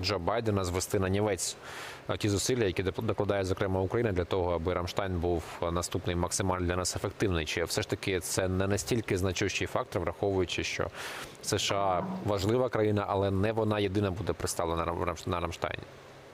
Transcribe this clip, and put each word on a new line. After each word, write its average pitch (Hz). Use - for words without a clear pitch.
Джо 95
Байдена 101
звести 90
на 92
нівець, 101
е, 98
ті 107
зусилля, 113
які 95
доп-, -
докладає, 101
зокрема, 95
Україна 113
для 87
того, 90
аби 85
"Рамштайн" 90
був, 85
е, 85
наступний 87
максимально 90
для 87
нас 90
ефективний? 95
Чи 87
все -
ж -
таки 98
це 95
не 92
настільки 104
значущий 92
фактор, 107
враховуючи, 90
що -
С -
Ш -
А 95
важлива 107
країна, 107
але 98
не 98
вона 107
єдина 101
буде 87
представлена 82
на 82
"Рам-", 87
"Рамш-", 87
на 87
"Рамштайні"? -